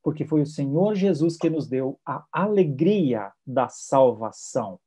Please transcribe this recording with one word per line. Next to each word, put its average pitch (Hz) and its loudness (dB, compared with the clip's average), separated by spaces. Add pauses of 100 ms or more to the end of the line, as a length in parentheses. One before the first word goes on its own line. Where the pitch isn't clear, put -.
porque 151 -2
foi 151 0
o 147 0
Senhor 151 0
Jesus 170 2
que 165 0
nos 160 -4
deu 131 -4
a 139 -8
alegria 165 2 (120)
da 127 0
salvação. 113 0